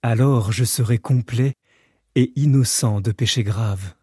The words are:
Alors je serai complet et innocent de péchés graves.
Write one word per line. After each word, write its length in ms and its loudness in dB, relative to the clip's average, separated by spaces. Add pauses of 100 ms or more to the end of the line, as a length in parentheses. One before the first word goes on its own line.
Alors 500 2
je 120 0
serai 340 0
complet 560 -2 (600)
et 220 2
innocent 640 2
de 120 -2
péchés 320 -2
graves. 580 -6